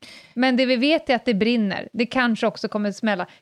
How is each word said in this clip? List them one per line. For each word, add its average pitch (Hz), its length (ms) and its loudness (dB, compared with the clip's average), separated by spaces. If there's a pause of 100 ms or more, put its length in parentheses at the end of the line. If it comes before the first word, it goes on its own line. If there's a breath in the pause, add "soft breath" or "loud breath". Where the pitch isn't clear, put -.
(340 loud breath)
Men 254 220 2
det 254 100 4
vi 254 100 2
vet 302 340 2
är 262 40 4
att 233 100 -2
det 247 100 2
brinner. 214 580 0
Det 233 140 -2
kanske 240 400 0
också 208 220 -4
kommer 208 240 -2
smälla. 196 340 -2 (160 loud breath)